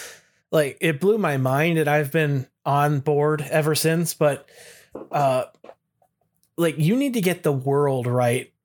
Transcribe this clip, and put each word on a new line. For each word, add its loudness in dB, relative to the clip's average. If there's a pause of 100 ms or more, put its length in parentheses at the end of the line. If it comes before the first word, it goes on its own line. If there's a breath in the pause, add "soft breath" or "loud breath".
(500 loud breath)
like, 0
it 0
blew 2
my 0
mind, 0
and 0
I've 0
been 0 (200)
on 2
board 0
ever 0
since. 0
But, 0 (640 loud breath)
uh, 0 (1120)
like, 0
you 2
need 0
to 0
get -2
the 2
world 0
right 0 (120)